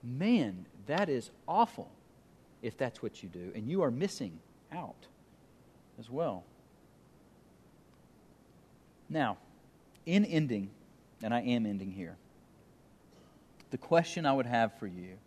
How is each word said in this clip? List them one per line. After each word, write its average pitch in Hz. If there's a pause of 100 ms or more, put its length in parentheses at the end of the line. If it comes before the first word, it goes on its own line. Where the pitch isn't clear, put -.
Man, 127 (200)
that 175
is 127 (160)
awful 196 (720)
if 113
that's -
what -
you 98
do, 87
and 110
you 180
are 143
missing 120 (320)
out - (920)
as 113
well. 127 (2750)
Now, 131 (680)
in 196
ending, 123 (520)
and 113
I 120
am 120
ending 98
here, 90 (1500)
the 127
question 165
I 139
would 135
have 117
for 107
you 92